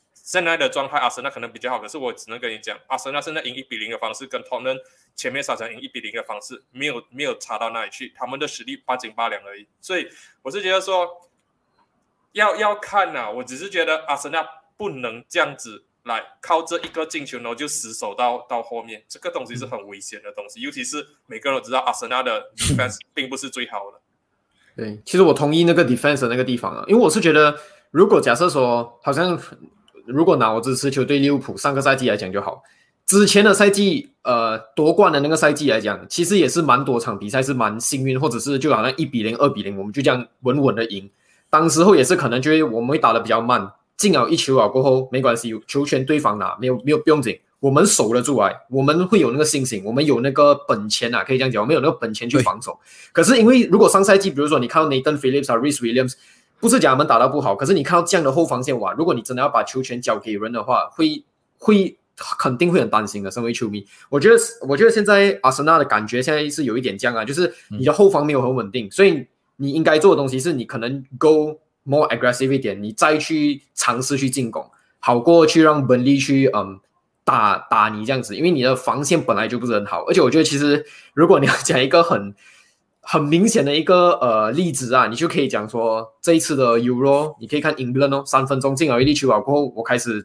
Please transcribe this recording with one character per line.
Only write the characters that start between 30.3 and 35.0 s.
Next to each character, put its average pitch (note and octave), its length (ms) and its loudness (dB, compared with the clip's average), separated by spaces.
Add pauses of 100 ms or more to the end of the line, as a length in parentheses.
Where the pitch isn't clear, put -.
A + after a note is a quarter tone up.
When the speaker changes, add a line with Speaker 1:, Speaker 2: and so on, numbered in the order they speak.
Speaker 2:
拿 A2+ 160 2
我 A2+ 100 -2
支 B2+ 140 -2
持 C#3 160 -2
球 C3 120 -2
队 C#3+ 140 0
利 C#3 140 2
物 C#3 80 0
浦 - 180 -10
上 C#3+ 160 -2
个 C3+ 80 -2
赛 C#3 140 2
季 B2+ 120 -2
来 G#2+ 80 2
讲 G2 160 -8
就 G2 80 -4
好， - 220 -10 (420)
之 G3+ 220 4
前 G3+ 180 4
的 G#3+ 80 6
赛 G3+ 200 6
季， G3 500 0
呃， A#2 340 0 (200)
夺 D3+ 180 4
冠 F#3 180 6